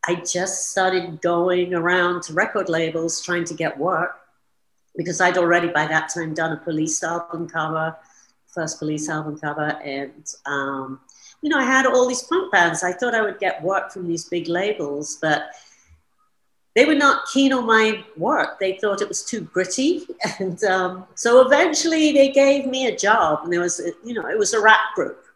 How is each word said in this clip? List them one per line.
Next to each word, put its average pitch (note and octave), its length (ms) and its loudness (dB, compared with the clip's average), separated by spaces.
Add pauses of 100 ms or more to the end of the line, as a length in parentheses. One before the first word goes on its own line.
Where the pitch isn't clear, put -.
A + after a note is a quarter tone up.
I F3 100 -2
just F3+ 560 -6
started F3+ 500 -2
going F3+ 500 0
around F3 520 0
to D#3 100 -12
record G3 340 -2
labels E3 540 -4
trying F3 220 -2
to E3 100 -10
get D#3 240 -6
work, F3 420 -4 (760)
because E3+ 280 -4
I'd F3+ 160 2
already F3 300 2
by D#3 180 0
that D#3 280 -2
time D#3+ 200 -6
done D#3+ 180 -4
a D3+ 60 -8
Police D#3 440 -4
album E3+ 460 -6
cover, D#3+ 480 -4 (580)
first D#3 240 -6
Police D3+ 300 -4
album D#3 300 -6
cover. D3+ 440 -4
And, C#3 480 -10 (140)
um, C#3 560 -6 (400)
you D4+ 80 -4
know, D4 100 2
I C4 60 2
had C4 220 2
all B3 200 4
these B3 180 -4
punk - 280 -2
bands. E3+ 320 2
I F3+ 80 -2
thought A#3+ 220 -2
I A3 80 2
would G3+ 160 -4
get F#3 240 -2
work F#3+ 280 -2
from F3+ 160 -10
these E3 200 -4
big E3 220 -6
labels, E3+ 760 -4
but D#3 260 0 (1300)
they B3 100 6
were D4+ 100 2
not C#4 380 2
keen C4+ 200 4
on B3 140 -2
my A3 380 2 (120)
work. G3+ 440 -2
They F#3+ 140 -2
thought G3+ 280 -2
it G3+ 60 -4
was - 160 -8
too - 160 -8
gritty. C4 680 -2 (160)
<laughs> - 160 -6
And, F#3+ 240 -4
um, F#3 440 0 (100)
so B3 280 8
eventually D#4 680 4
they C4+ 180 8
gave C#4 360 4
me C4 200 -2
a - 100 -2
job, F#3+ 460 2
and E3+ 100 -4
there F3 80 2
was, F3 200 -2 (240)
you A#3+ 100 -8
know, F3+ 140 -6
it G3 100 -2
was G#3 160 2
a A3 80 2
rap A3 320 6
group - 300 -4 (120)